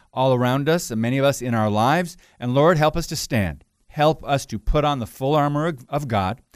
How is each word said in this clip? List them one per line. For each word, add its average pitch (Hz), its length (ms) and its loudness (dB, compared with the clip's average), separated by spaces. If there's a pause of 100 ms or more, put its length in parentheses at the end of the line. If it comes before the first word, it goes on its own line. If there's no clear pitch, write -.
(120)
all 131 220 0
around 127 340 0
us, 170 220 0
and 110 100 -4
many 120 200 -2
of 135 60 2
us 139 160 0
in 123 120 -4
our 107 160 0
lives. 143 480 0 (220)
And 123 160 -4
Lord, 156 220 4
help 156 200 2
us 165 100 -4
to 160 80 -10
stand. 95 480 -4 (240)
Help 151 360 0
us 139 240 -2
to 110 100 -8
put 147 260 0
on 147 160 0
the 113 60 -6
full 139 300 -2
armor 147 320 2
of, 139 200 -8
of 147 200 -4
God - 340 -2 (140)